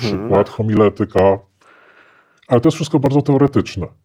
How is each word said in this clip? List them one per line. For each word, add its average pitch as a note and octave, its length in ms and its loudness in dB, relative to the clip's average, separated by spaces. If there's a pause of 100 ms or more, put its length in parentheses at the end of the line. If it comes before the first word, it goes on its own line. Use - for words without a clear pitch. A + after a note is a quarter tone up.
(200)
przykład, G2+ 300 0
homiletyka, G2+ 920 0 (1080)
ale A#2+ 140 2
to D#3+ 60 2
jest D3+ 80 0
wszystko D#3+ 240 -2
bardzo C#3 220 0
teoretyczne. C3+ 640 0 (180)